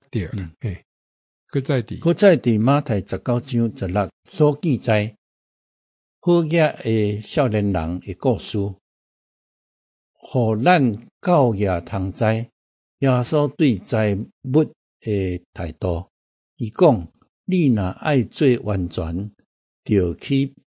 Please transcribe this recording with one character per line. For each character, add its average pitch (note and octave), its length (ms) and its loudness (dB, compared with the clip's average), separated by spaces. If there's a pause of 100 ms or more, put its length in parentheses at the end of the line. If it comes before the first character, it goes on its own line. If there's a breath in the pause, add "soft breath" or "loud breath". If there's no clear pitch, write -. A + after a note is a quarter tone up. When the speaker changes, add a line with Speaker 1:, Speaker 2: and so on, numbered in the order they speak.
(100)
Speaker 1:
对 G#2 160 -4
啦。 - 80 -10
Speaker 2:
嗯。 F2+ 160 -6 (100)
Speaker 1:
嘿， F#2+ 240 -8 (640)
搁 C#3+ 120 -2
再 C3 220 -2
伫 G#2+ 160 -10
Speaker 2:
搁 E3+ 160 2
再 F3+ 240 6
伫 A2+ 200 2
马 C3+ 220 2
太 A2+ 200 -2
十 - 180 -8
九 A#2+ 220 -2
章 A#2 360 -2
十 F#2+ 120 -6
六 F#2 220 -2 (200)
所 D3 320 2
记 D3+ 160 0
载， G#2+ 360 0 (1040)
好 E3+ 240 2
业 D#3 280 2 (100)
的 G#2+ 380 0
少 C3+ 280 -2
年 G#2 240 0
人 F2 280 -2
的 F#2+ 140 -12
故 A#2 240 -2
事， - 200 -6 (1500)
互 A2 440 -2
咱 C3 520 2 (120)
教 C#3+ 340 2
育 F#2+ 280 0
同 F#2+ 300 -4
在， A2 360 -2 (520)
耶 C3+ 100 2 (120)
稣 D3 340 0
对 C3+ 220 2
财 G#2+ 360 0
物 B2+ 500 0 (360)
的 F#2+ 420 -2 (120)
态 E2+ 180 -8
度， F2 340 -4 (500)
伊 A2+ 140 -6
讲 B2 360 2 (400)
：“你 F3+ 200 0
若 A2 160 2
爱 B2+ 420 -2
做 - 220 -2 (160)
完 G2 280 -2
全， F2 400 -6 (540)
就 F2+ 320 2
去 C#3 360 -2 (260)